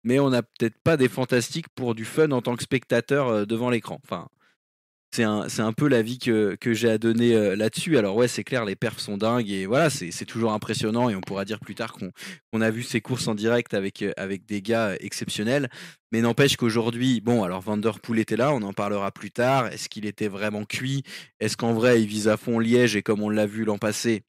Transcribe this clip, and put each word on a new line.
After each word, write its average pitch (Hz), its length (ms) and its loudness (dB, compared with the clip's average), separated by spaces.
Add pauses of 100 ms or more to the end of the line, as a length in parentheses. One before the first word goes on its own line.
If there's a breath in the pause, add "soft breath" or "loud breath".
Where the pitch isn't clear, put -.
mais 123 160 2
on 139 100 4
n'a 123 140 2
peut-être - 400 -4
pas 160 140 4
des 127 120 4
fantastiques 131 640 -2
pour 120 200 -2
du 113 100 -10
fun 156 260 2
en 123 100 2
tant 120 140 -2
que - 80 -8
spectateur, 131 640 0
euh, 107 180 2
devant 117 240 -2
l'écran. 104 340 -2
Enfin, 85 240 -10 (880)
c'est 120 80 2
un, 107 240 0
c'est 120 140 -4
un 113 120 0
peu 147 140 0
l'avis 120 300 2
que, 107 420 2
que 117 140 0
j'ai 113 160 2
à 110 80 2
donner, 117 380 4
euh, 101 200 4
là-dessus. 123 440 0
Alors 101 160 0
ouais, 120 120 4
c'est 110 160 -4
clair, 120 220 -2
les 95 100 -4
perfs - 220 -4
sont 104 180 -8
dingues 110 360 0
et 95 160 -4
voilà, 139 240 2
c'est, 87 180 -8
c'est 95 160 -10
toujours 113 280 -2
impressionnant 113 540 0
et 104 80 0
on 92 60 -8
pourra 98 240 -6
dire 107 140 -8
plus - 160 -14
tard 113 180 -8
qu'on, 92 180 -12 (400 loud breath)
qu'on 113 100 0
a 110 100 4
vu 113 100 -6
ces 123 180 -2
courses 123 280 -4
en 110 80 -2
direct 113 400 0
avec, 98 260 -4
euh, 101 160 -4
avec 95 300 -8
des 101 160 -6
gars, 113 240 0
euh, 92 140 -4
exceptionnels. 120 680 -4 (420 loud breath)
Mais 113 100 2
n'empêche 127 360 4
qu'aujourd'hui, 117 640 2
bon, 113 220 2
alors 92 180 -4
Van 107 160 -2
Der 104 220 0
Poel 113 200 -2
était 110 180 0
là, 135 160 4
on 113 100 -2
en 98 100 -6
parlera 101 380 -2
plus - 180 -16
tard. 123 380 2
Est-ce - 200 -10
qu'il 104 200 -10
était 104 220 -4
vraiment 104 360 -4
cuit ? 135 380 -4 (360 loud breath)
Est-ce 107 180 -2
qu'en 117 160 0
vrai, 117 280 6
il 107 60 2
vise 104 200 0
à 107 80 6
fond 117 220 -2
Liège 117 380 4
et 101 80 0
comme 104 180 0
on 104 80 -2
l'a 107 160 2
vu 107 200 -6
l'an 104 120 0
passé 107 520 -2